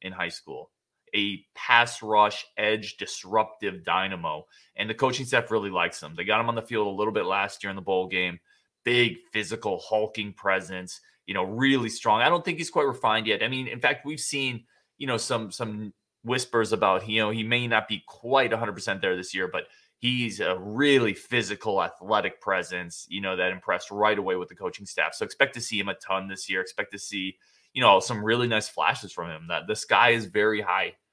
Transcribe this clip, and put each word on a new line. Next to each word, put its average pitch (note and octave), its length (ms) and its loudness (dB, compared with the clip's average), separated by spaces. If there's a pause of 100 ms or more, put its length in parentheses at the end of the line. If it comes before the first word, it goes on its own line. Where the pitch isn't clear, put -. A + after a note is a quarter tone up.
in F#2 100 -8
high F2+ 160 -4
school, C#2 420 -14 (460)
a G2+ 280 -2 (120)
pass A#2+ 460 4
rush G#2+ 440 4 (100)
edge G#2+ 420 0
disruptive G2 840 -4
dynamo. F2 640 -2 (300)
And G#2+ 120 -4
the A2 60 -4
coaching B2+ 320 0
staff A#2+ 240 2
really G#2 200 0
likes F2 300 -2
him. D#2 140 -14
They F2 80 -8
got G#2+ 160 2
him A#2 100 0
on A#2 60 0
the A2+ 80 -4
field A2 240 -2
a G2+ 40 -2
little G#2 240 -2
bit G#2 100 0
last G2 400 -2
year G2 60 -6
in F#2+ 60 -8
the F#2+ 60 -8
bowl F#2 240 0
game. F2+ 320 -2 (460)
Big, A#2+ 320 2 (160)
physical, G#2+ 520 -4
hulking G#2+ 500 -2
presence, F#2 640 -4 (260)
you F#2+ 80 -4
know, F#2 80 0
really A#2+ 460 2
strong. A2 340 2
I C3+ 60 6
don't E3+ 160 2
think E3 140 -4
he's E3 120 -8
quite D3+ 160 2
refined A2+ 400 0
yet. G#2 160 0
I A2+ 60 0
mean, C3 180 -6
in A#2+ 140 -8
fact, C#3 260 0
we've D3+ 140 -6
seen, C3 460 -4 (320)
you C#3 100 -6
know, B2 80 0
some, A2+ 340 -2
some G#2+ 420 -8 (300)
whispers A#2 500 0
about, F#2+ 360 4
you A2 120 0
know, G#2+ 100 2
he A2+ 120 -2
may A#2+ 240 0
not A2 220 2
be - 180 -6
quite B2 460 2
a A2 40 2
hundred A2 180 -4
percent F#2+ 260 -6
there F#2 160 2
this F2+ 180 -8
year, F#2 140 -2
but F2+ 160 -6 (360)
he's A#2+ 380 -2
a F#2 220 0
really A#2 520 4
physical, G2+ 680 -2
athletic G2 580 -2
presence, F2+ 680 -4
you F#2+ 120 -8
know, F#2+ 140 -2
that F2+ 160 2
impressed F#2 400 -4
right G#2 260 2
away F#2+ 200 0
with F2+ 120 -6
the F2 60 -20
coaching F#2 320 -8
staff. D#2+ 260 -2
So - 120 -6
expect - 300 2
to B2 60 -10
see A2+ 160 -6
him G2 120 -2
a F#2 60 -2
ton F#2+ 340 -4
this F#2+ 200 -10
year. F#2 120 0
Expect - 320 -6
to G2+ 80 -12
see, F#2+ 360 -6 (360)
you C3 100 -2
know, G2+ 160 10
some G#2 260 -2
really A#2 220 2
nice A2 220 0
flashes F#2 420 -2
from E2+ 180 -8
him. E2 200 -12
That E2 180 -4
the G#2+ 80 -2
sky A2+ 360 6
is A2+ 160 2
very G#2 340 2
high F#2 340 -2 (180)